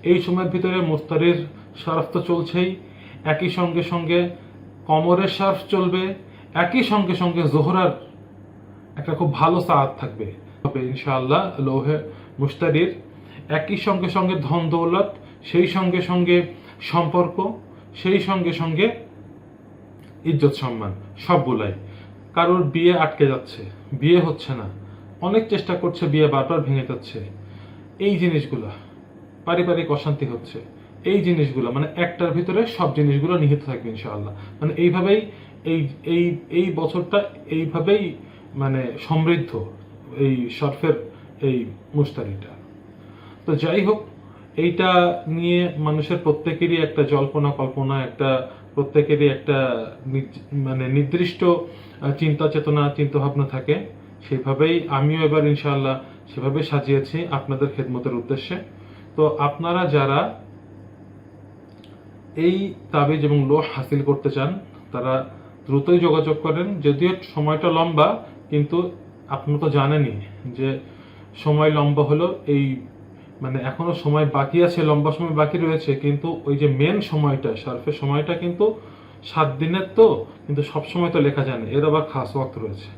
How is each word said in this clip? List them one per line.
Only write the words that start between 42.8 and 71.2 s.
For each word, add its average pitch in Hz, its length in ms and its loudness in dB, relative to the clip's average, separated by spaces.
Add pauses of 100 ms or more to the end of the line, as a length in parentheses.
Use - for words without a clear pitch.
তো 156 100 2
যাই 170 280 2
হোক, 214 140 2 (580)
এইটা 175 720 2
নিয়ে 170 520 0
মানুষের 151 400 0
প্রত্যেকেরই 165 580 0
একটা 151 260 0
জল্পনা 143 480 2
কল্পনা, 135 520 -2
একটা 131 460 -2 (260)
প্রত্যেকেরই 143 540 4
একটা 135 300 0 (480)
নিজ-, 135 340 -6 (120)
মানে 131 360 -2
নির্দিষ্ট, 147 560 0
আহ, - 760 0
চিন্তা 151 300 2
চেতনা, 147 340 2 (140)
চিন্তাভাবনা 139 500 0
থাকে। 135 280 -2 (540)
সেভাবেই 139 600 0
আমিও 147 400 2
এবার 147 180 4
ইনশাআল্লাহ 139 480 0 (400)
সেভাবে 139 280 -2
সাজিয়েছি 139 680 -2
আপনাদের 135 460 -2
খেদমতের 127 380 -4
উদ্দেশ্যে। 135 420 -4 (600)
তো 151 220 2
আপনারা 170 480 0
যারা 139 340 2 (2250)
এই 185 380 0 (180)
তাবিজ 147 320 2
এবং 147 140 4 (100)
লোহ 151 140 4 (120)
হাসিল 135 280 -2
করতে 143 280 0
চান, 139 200 -2 (420)
তারা 127 220 -2 (520)
দ্রুতই 139 320 4
যোগাযোগ 156 380 4 (100)
করেন। 175 340 -2
যদিও 143 320 4 (220)
সময়টা 151 360 0
লম্বা, 165 380 4 (420)
কিন্তু 147 280 2 (500)
আপনারা 143 300 -2
তো 151 120 2
জানেনই 139 460 2 (420)
যে 135 200 -2 (640)